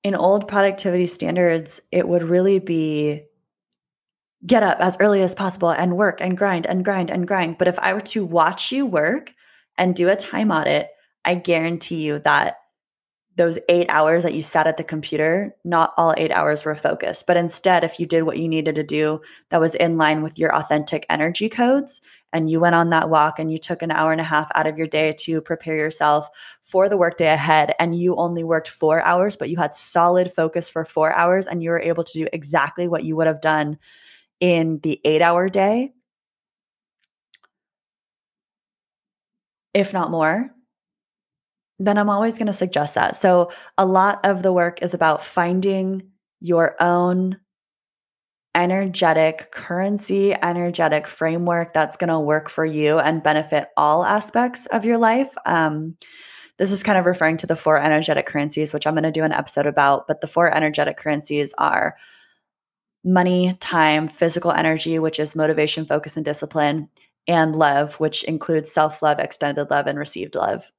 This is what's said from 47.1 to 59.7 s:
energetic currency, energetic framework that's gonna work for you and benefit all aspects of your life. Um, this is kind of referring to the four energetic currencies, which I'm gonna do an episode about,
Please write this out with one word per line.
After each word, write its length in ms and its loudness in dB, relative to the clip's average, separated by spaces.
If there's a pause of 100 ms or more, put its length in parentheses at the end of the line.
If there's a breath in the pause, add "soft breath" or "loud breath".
energetic 960 0
currency, 840 -2
energetic 720 -2
framework 680 -2
that's 240 -2
gonna 220 0
work 300 -2
for 160 -4
you 320 2
and 240 2
benefit 540 0
all 300 2
aspects 600 -2
of 180 -2
your 120 2
life. 360 2 (120)
Um, 520 -2 (600 loud breath)
this 140 0
is 100 2
kind 160 2
of 80 2
referring 320 0
to 100 -8
the 100 0
four 200 2
energetic 480 2
currencies, 480 -4
which 140 -4
I'm 80 -2
gonna 160 0
do 120 -2
an 100 0
episode 340 -2
about, 400 2